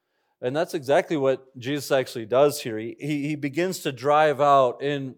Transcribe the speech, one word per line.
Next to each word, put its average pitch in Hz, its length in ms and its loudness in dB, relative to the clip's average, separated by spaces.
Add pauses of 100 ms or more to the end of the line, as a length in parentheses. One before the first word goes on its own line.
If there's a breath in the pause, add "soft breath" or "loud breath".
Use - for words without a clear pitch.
(420)
And 127 140 -4
that's 170 180 -4
exactly 160 440 0
what 135 400 -2
Jesus 135 340 -6
actually 127 340 -2
does 135 360 2
here. 110 160 -6
He, 113 220 -8
he, 143 280 -4
he 151 80 -4
begins 151 440 -4
to 151 120 -6
drive 147 500 2
out 139 400 4
in 139 360 -6